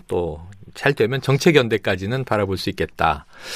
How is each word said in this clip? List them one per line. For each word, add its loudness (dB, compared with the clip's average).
또 -4
잘 2
되면 0
정책 4
연대까지는 0
바라볼 0
수 -6
있겠다. -2